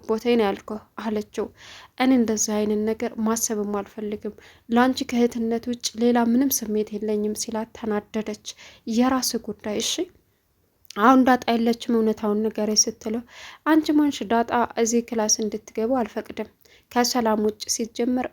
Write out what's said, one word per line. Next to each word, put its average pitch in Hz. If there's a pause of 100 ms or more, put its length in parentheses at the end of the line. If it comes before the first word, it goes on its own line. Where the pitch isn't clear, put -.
ቦታዬ 226
ነው 226
ያልከው» 196 (180)
አለችው። 214 (520)
«እኔ 262
እንደዛ 220
አይነት 214
ነገር 220
ማሰብም 214
አልፈልግም። 208 (320)
ለአንቺ 247
ከእህትነት 233
ውጭ 240 (100)
ሌላ 240
ምንም 247
ስሜት 214
የለኝም» 208
ሲላት 220
ተናደደች። 214 (440)
«የራስ 247 (100)
ጉዳይ 208
እሺ። 226 (1040)
አሁን 247
ዳጣ 254
የለችም፣ 233
እውነታውን 214
ንገረኝ» 214
ስትለው 226 (420)
«አንቺ 311
ማንሽ 294
ዳጣ 233 (260)
እዚህ 233
ክላስ 220
እንድትገቡ 220
አልፈቅድም። 220 (440)
ከሰላም 240
ውጭ 214
ሲጀመር 247